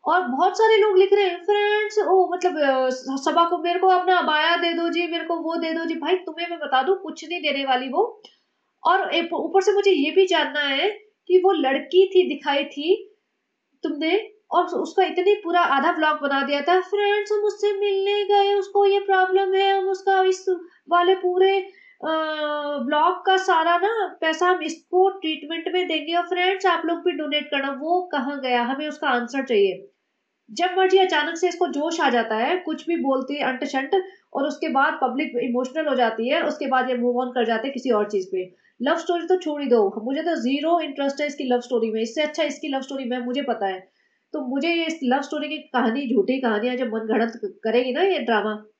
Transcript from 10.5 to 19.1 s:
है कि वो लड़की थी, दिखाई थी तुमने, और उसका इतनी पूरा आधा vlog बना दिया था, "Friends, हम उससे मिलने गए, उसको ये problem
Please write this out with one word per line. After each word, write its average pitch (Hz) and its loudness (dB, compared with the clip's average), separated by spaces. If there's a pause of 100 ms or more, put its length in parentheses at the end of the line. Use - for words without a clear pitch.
है 285 0 (380)
कि 359 6
वो 392 6
लड़की 330 4
थी, 359 4
दिखाई 285 -2
थी 330 -2 (800)
तुमने, 320 -2 (200)
और 349 2
उसका 359 -2
इतनी 359 2
पूरा 349 -2
आधा 277 2
vlog 311 0
बना 277 -2
दिया 285 -2
था, 359 2
"Friends, 403 0
हम 427 0
उससे 415 0
मिलने 403 -2
गए, 403 4
उसको 403 2
ये 392 4
problem 381 2